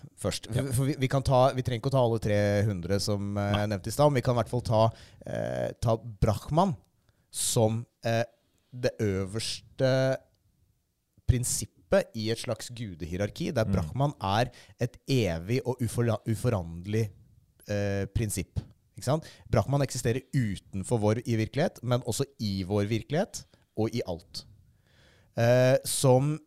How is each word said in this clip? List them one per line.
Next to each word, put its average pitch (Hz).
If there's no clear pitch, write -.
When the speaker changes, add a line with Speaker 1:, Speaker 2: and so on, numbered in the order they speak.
Speaker 1:
først? -
Speaker 2:
Ja. 131
Speaker 1:
For 131
vi, 147
vi 131
kan 135
ta, 131
vi 127
trenger 120
ikke 135
å 127
ta 123
alle 113
tre 104
hundre 98
som, 101
eh, 101
Speaker 3:
Nei. 104
Speaker 1:
nevnt 107
i -
stad, 143
men 127
vi -
kan 123
i 117
hvert -
fall 123
ta, 113
eh, 58
ta 117
Brahman 120
som, 113
eh, 113
det 123
øverste 117
prinsippet -
i 110
et -
slags -
gudehierarki, 101
der 113
Speaker 3:
Mm. 98
Speaker 1:
Brahman 95
er 104
et -
evig 104
og 127
uforla-, 117
uforanderlig, 104
eh, 101
prinsipp. 98
Ikke 104
sant? 156
Brahman 127
eksisterer 123
utenfor 104
vår 107
i 117
virkelighet, 120
men 120
også 127
i 95
vår 101
virkelighet 117
og 110
i 120
alt. -
Eh, 127
som, 143